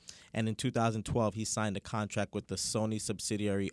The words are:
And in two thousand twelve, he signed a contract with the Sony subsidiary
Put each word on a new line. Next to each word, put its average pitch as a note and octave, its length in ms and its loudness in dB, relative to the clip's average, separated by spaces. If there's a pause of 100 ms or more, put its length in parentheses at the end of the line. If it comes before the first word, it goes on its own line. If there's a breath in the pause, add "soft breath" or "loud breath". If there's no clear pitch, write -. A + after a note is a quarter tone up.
(340 loud breath)
And A2 140 2
in A2 60 0
two B2 160 0
thousand A2+ 340 2
twelve, G#2+ 300 2
he A2 100 -2
signed G#2+ 320 0
a G2 40 -4
contract G#2+ 540 -2
with G#2 140 -4
the F#2+ 80 -2
Sony A2 440 0
subsidiary G2+ 720 0